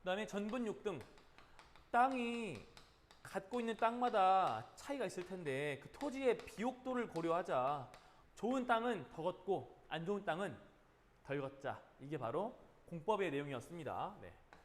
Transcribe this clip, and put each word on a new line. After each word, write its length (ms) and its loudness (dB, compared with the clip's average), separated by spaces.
그다음에 260 0
전분 400 -2
육등, 340 -4
땅이 760 2
갖고 360 -4
있는 180 0
땅마다 1000 6
차이가 320 -4
있을 200 -4
텐데 560 -2
그 100 -14
토지의 440 2
비옥도를 720 -2
고려하자. 840 2
좋은 320 0
땅은 420 2
더 140 -8
걷고 520 -2
안 160 -4
좋은 200 -2
땅은 300 -2
덜 180 -2
걷자. 400 -6
이게 180 -6
바로 360 -2
공법의 440 0
내용이었습니다. 920 -4
네, 120 -14